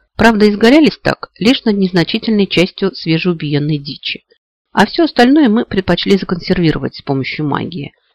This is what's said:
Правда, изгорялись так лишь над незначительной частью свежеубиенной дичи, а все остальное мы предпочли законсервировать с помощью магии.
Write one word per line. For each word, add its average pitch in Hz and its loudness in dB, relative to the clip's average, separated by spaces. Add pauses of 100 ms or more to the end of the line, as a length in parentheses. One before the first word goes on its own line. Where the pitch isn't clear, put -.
(160)
Правда, 214 4
изгорялись 233 4
так - -4
лишь - 2
над 208 0
незначительной 196 0
частью - -2
свежеубиенной 156 -2
дичи, - -10 (480)
а 196 2
все - 0
остальное 269 4
мы 226 0
предпочли 190 -2
законсервировать 170 -2
с - -20
помощью 135 -6
магии. 143 -6 (220)